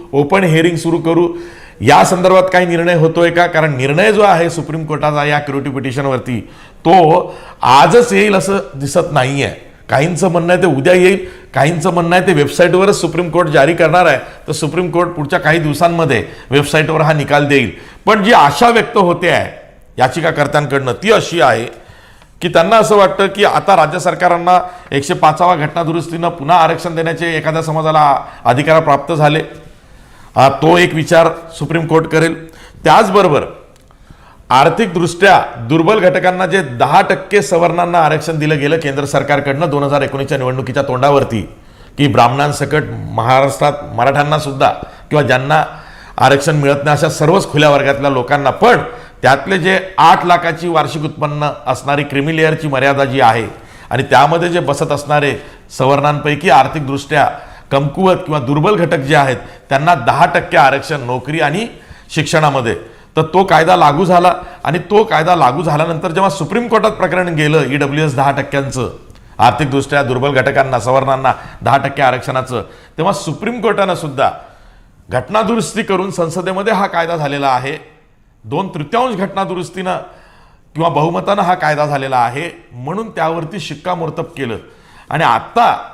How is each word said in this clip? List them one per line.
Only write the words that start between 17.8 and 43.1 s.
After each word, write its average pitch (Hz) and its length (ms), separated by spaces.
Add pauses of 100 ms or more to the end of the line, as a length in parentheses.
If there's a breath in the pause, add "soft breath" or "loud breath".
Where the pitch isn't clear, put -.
पण 208 180
जी 226 100
आशा 226 360
व्यक्त 226 280
होते 175 320
आहे 107 220 (480)
याचिकाकर्त्यांकडनं 139 960 (100)
ती 214 80
अशी 170 300
आहे 120 400 (600 soft breath)
की 175 60
त्यांना 175 300
असं 208 200
वाटतं 196 300
की 196 180
आता 151 300
राज्य 160 240
सरकारांना 175 600 (320 loud breath)
एकशे 143 220
पाचावा 170 420
घटनादुरुस्तीनं 165 720
पुन्हा 165 280
आरक्षण 165 380
देण्याचे 165 420
एखाद्या 156 260
समाजाला 156 560 (260 loud breath)
अधिकार 147 340
प्राप्त 147 340
झाले. 156 260 (960 soft breath)
हा, 127 140
तो 156 280
एक 165 160
विचार 160 340 (320)
सुप्रीम 160 260
कोर्ट 160 220
करेल. 160 400 (360 loud breath)
त्याचबरोबर 185 600 (1040 soft breath)
आर्थिकदृष्ट्या 170 960 (140)
दुर्बल 160 420
घटकांना 180 460
जे 185 160
दहा 131 400
टक्के 190 400
सवर्णांना 175 580
आरक्षण 156 400
दिलं 156 200
गेलं 147 180
केंद्र 143 280
सरकारकडनं 139 640
दोन 143 140
हजार 139 180
एकोणीसच्या 139 360
निवडणुकीच्या 127 460
तोंडावरती, 127 580 (560 soft breath)
की 143 100
ब्राह्मणांसकट 135 760 (260)
महाराष्ट्रात 135 640 (220)